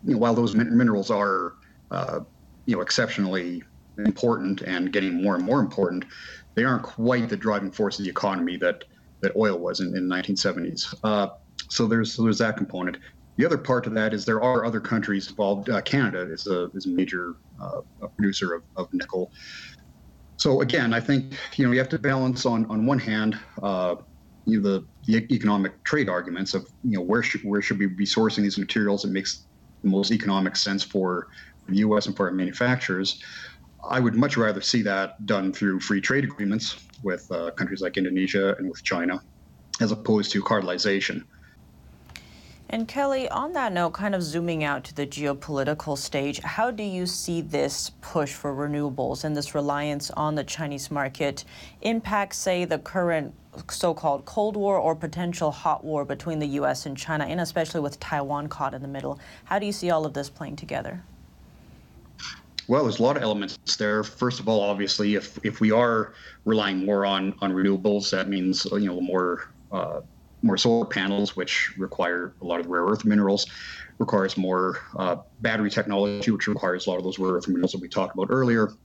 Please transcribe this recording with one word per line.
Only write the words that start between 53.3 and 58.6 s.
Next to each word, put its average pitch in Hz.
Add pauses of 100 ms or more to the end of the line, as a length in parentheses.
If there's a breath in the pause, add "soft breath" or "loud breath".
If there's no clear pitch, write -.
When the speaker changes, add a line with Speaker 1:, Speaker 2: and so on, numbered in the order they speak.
Speaker 2:
so-called 156
Cold 214
War 196
or 160
potential 170
hot -
war 151
between 151
the 151
U 139
S 139
and 135
China, 151
and 175
especially 160
with 143
Taiwan 143
caught 139